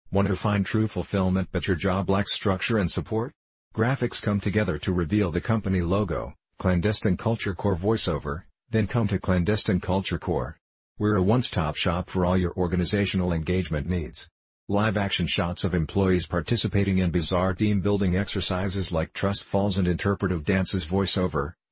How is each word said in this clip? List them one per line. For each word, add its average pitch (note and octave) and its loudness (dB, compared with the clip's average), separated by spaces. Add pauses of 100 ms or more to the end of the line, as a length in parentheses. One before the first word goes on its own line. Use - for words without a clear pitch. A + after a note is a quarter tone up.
(100)
Want G2 2
to F#2+ 0
find G2+ 0
true A2 2
fulfillment F#2 0
but F2 -2
your F#2 2
job F#2 0
lacks G2 0
structure G2+ 0
and F#2+ 0
support?" A2 -4 (420)
Graphics B2 0
come G#2 0
together F#2 0
to F#2+ -2
reveal F2+ 2
the E2 -2
company G2 0
logo, E2+ 0 (240)
Clandestine F#2 2
Culture G#2+ -2
Core. G2 0
Voiceover, E2 -2 (260)
"Then G#2+ 0
come A2+ 0
to G2 0
Clandestine F#2 2
Culture F#2 -2
Core. D2 -4 (400)
We're G#2 2
a F#2 4
one-stop F#2 2
shop F2+ -2
for F2+ 2
all F#2 4
your F2 0
organizational F2+ 0
engagement E2 -2
needs. F2 -6 (380)
Live G#2 2
action G2 0
shots F2 -2
of F2+ 0
employees F2+ 2
participating G2 0
in F2+ 2
bizarre F2+ 0
team G#2 0
building G2 2
exercises F#2+ -2
like D#2+ -2
trust G2+ -2
falls G2 0
and F#2 2
interpretive F2+ 0
dances." F#2+ 0
Voiceover, E2+ 0 (200)